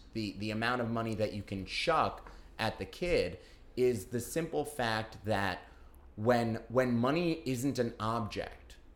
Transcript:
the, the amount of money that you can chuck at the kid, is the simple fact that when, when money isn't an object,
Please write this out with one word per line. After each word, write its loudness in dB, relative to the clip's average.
the, -4
the -4
amount 0
of -2
money -2
that 0
you -6
can -6
chuck 0
at 0
the -6
kid, 0
is 4
the -2
simple -2
fact -2
that 2
when, 4
when 4
money 4
isn't 0
an 0
object, -4